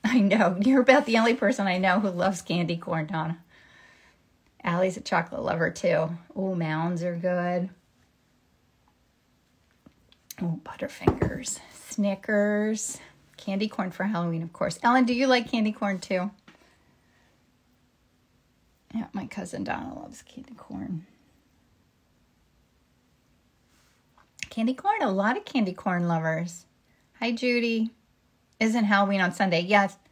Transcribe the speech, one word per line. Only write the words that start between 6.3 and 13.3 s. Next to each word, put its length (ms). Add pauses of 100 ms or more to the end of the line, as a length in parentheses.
Ooh, 200
mounds 480
are 120
good. 540 (2750)
Ooh, 220
Butterfingers. 960 (120)
Snickers. 1300 (400)